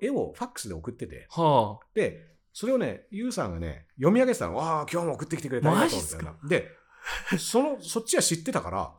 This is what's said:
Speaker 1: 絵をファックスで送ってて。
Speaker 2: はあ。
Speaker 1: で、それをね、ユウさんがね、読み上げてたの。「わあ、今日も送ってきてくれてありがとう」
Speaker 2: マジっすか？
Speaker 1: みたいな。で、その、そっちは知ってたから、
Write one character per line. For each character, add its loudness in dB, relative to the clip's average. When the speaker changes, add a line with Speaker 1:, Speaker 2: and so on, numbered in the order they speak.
Speaker 1:
絵 0
を 0
フ -10
ァ -4
ッ -6
ク -14
ス -10
で -6
送 -8
っ -6
て -10
て。 -16
Speaker 2:
は 4
あ。 -20
Speaker 1:
で、 -2
そ -10
れ 2
を 4
ね、 -4
ユ -6
ウ -4
さ -2
ん -4
が -6
ね、 -8
読 6
み 6
上 6
げ 4
て -4
た -2
の。 -4
「わ 0
あ、 -8
今 0
日 -2
も -2
送 -8
っ -8
て -4
き -8
て -6
く -4
れ -2
て 6
あ 8
り 6
が 6
と 4
う」 -2
Speaker 2:
マ -2
ジ -4
っ -6
す -8
か？ -8
Speaker 1:
み -2
た 4
い 2
な。 -8
で、 2
そ 2
の、 0
そ -6
っ -6
ち 0
は 6
知 2
っ 0
て -6
た 0
か -6
ら、 -2